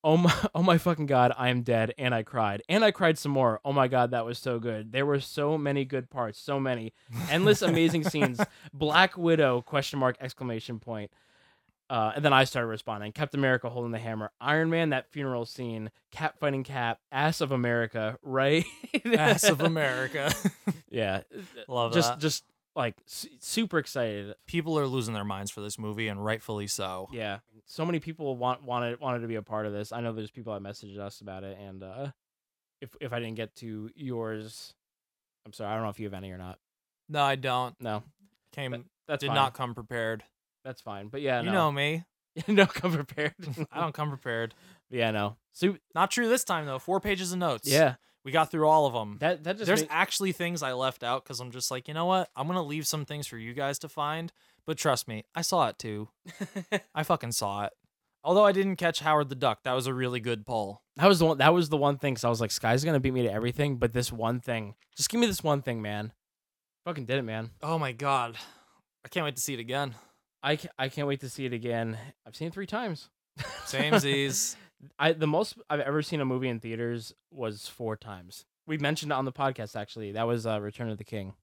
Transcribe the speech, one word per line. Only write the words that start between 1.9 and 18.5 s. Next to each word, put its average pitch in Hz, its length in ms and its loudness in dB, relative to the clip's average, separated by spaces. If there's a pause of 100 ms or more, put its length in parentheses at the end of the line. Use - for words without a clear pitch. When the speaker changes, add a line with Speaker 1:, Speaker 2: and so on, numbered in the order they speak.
Speaker 1:
And 127 160 0
I 113 80 0
cried. 107 460 -2
And 208 160 4
I 208 80 6
cried 160 260 4
some 143 140 -2
more. 120 320 4
Oh 139 80 0
my 135 160 6
God, 123 240 4
that 117 120 0
was 120 140 -6
so 120 220 -2
good. 110 320 -6
There 135 140 2
were 139 140 2
so 151 380 0
many 143 260 0
good 131 260 -4
parts. 117 280 -4
So 139 220 -4
many. 120 320 -2 (360)
Endless 190 340 6
amazing 165 420 4
Speaker 2:
<laughs> - 40 0
Speaker 1:
scenes. 143 320 0 (320)
Black 156 460 2
Widow, 156 440 4
question 143 360 -4
mark, 127 220 2
exclamation 120 580 -8
point. 107 320 -10 (800)
Uh, 110 240 2
and 147 100 -2
then 143 80 6
I 131 120 8
started 120 240 -2
responding. 107 420 -6
Captain 139 300 -4
America 127 280 2
holding 120 220 -4
the 110 80 -4
hammer. 110 320 -6 (100)
Iron 156 300 2
Man, 165 200 2
that 131 200 -2
funeral 131 340 -4
scene. 113 460 -8 (220)
Cap 156 260 -6
fighting 139 240 0
Cap. 123 380 -2 (100)
Ass 147 300 2
of 139 100 0
America, 117 720 0
right? 139 420 2 (220)